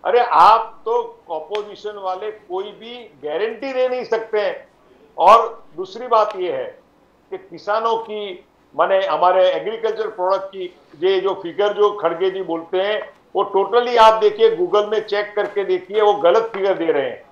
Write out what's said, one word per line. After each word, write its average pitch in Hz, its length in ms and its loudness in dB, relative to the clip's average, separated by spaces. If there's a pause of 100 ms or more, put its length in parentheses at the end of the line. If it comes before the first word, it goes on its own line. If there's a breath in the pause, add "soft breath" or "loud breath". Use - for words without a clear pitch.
अरे, 226 140 2
आप 214 640 4
तो 226 340 -4 (120)
अपोजिशन 202 640 -8
वाले 196 360 -8
कोई 190 320 -10
भी 220 480 -16 (140)
guarantee 226 480 -6
दे 254 160 0
नहीं 254 140 -4
सकते 226 360 -4
हैं। 190 280 -6 (500)
और 196 460 4 (140)
दूसरी 190 300 -12
बात 214 280 2
ये 180 160 -6
है 131 260 -8 (540)
कि 190 60 -10
किसानों 220 600 -4
की, 208 480 -10 (340)
माने, 190 260 2
हमारे 180 440 4
agriculture 214 580 -4
product 190 380 -2
की 185 300 -12 (280)
ये 190 160 2
जो 190 240 -4
figure 185 300 -2
जो 202 180 2
खड़गे 170 400 -2
जी 190 100 -8
बोलते 165 400 -4
हैं, 202 320 -4 (220)
वो 196 220 -2
totally 240 400 2
आप 220 160 10
देखिए, 220 440 2
Google 190 340 0
में 214 160 -2
check 202 280 -4
करके 202 280 -4
देखिए, 190 380 -2
वो 208 120 4
गलत 196 400 2
figure 196 200 -2
दे 165 120 -4
रहे 143 180 0
हैं। 117 280 -8